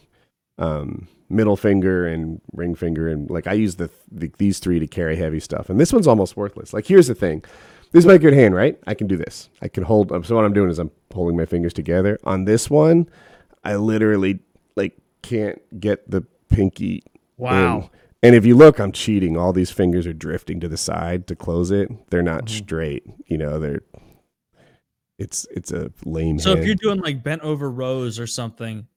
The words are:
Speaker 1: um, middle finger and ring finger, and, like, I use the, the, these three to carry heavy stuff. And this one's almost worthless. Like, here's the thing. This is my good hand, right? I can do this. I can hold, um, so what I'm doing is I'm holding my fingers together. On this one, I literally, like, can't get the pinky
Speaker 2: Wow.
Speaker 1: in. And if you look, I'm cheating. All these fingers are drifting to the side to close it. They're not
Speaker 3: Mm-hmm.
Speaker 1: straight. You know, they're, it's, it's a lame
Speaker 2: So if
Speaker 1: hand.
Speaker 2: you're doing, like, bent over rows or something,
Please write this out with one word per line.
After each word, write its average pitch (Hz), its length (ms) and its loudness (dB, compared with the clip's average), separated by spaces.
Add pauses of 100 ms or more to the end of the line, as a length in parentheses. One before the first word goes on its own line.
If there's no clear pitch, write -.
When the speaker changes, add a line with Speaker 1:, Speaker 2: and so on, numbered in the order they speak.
(580)
Speaker 1:
um, 76 500 -8 (220)
middle 104 260 2
finger 92 500 0
and 82 340 -8 (120)
ring 85 220 -6
finger, 80 340 -4
and, 73 220 -6
like, 82 160 -6
I 95 80 -2
use 101 220 0
the, 87 120 -8 (220)
the, 82 260 -10
these 98 220 -4
three 87 220 -2
to 78 60 -4
carry 80 300 -6
heavy 80 240 -4
stuff. - 300 -10
And 98 100 0
this 170 120 4
one's 220 140 4
almost 107 300 2
worthless. 101 380 -10
Like, 107 120 -6
here's 180 200 8
the 120 80 -2
thing. 80 280 -4 (500)
This 170 100 10
is 170 40 6
my 185 120 10
good 147 160 6
hand, 113 200 6
right? 110 320 0
I 104 80 -4
can 107 120 -4
do 95 100 -2
this. - 320 -10 (140)
I - 60 -10
can - 160 -8
hold, 104 280 2
um, 87 120 -6
so 120 120 -2
what 107 80 4
I'm 101 80 2
doing 98 160 2
is 82 100 -2
I'm 82 120 -6 (240)
holding 87 240 -2
my 82 80 -2
fingers 85 260 -2
together. 92 520 -2
On 95 200 -2
this 110 240 0
one, 160 400 4 (560)
I 104 120 -4
literally, 104 640 0 (360)
like, 101 200 -4 (260)
can't 107 360 -6 (220)
get 104 300 -4
the 95 120 -2 (280)
pinky 95 520 -2 (360)
Speaker 2:
Wow. 123 400 0
Speaker 1:
in. - 120 -14 (300)
And 123 140 10
if 110 100 8
you 120 120 8
look, 151 240 6
I'm 98 120 -4
cheating. 95 440 -2
All 87 160 0
these 90 180 0
fingers 87 360 -2
are 85 60 -8
drifting 80 480 -8
to 85 80 -8
the 78 80 -8
side 85 520 -6
to 85 80 -10
close 87 340 -4
it. 101 180 0 (220)
They're 90 120 0
not 87 240 -4
Speaker 3:
Mm-hmm. 107 180 -10
Speaker 1:
straight. 80 400 -8 (220)
You 82 120 -6
know, 76 220 -6
they're, 71 220 -8 (1400)
it's, - 320 -10
it's - 220 -12
a - 180 -8 (140)
lame 80 340 -2
Speaker 2:
So 78 140 0
if - 60 4
Speaker 1:
hand. 82 80 -2
Speaker 2:
you're 214 100 0
doing, 202 240 -2
like, 143 220 -8
bent 156 200 -8
over 143 280 -6
rows 127 500 -6
or 117 60 -8
something, 113 600 -10 (100)